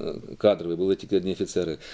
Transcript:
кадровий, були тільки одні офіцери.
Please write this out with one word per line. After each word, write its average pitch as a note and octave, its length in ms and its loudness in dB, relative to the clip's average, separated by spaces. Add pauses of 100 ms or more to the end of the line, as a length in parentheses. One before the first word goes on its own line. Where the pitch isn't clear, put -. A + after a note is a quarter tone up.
(380)
кадровий, E2+ 380 4
були F#2+ 200 2
тільки - 200 0
одні F#2 160 2
офіцери. F2 460 -2 (160)